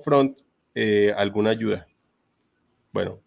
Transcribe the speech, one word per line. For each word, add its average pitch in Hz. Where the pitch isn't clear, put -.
front. 139
Eh, 104
¿alguna 101
ayuda?". 110
Bueno, 92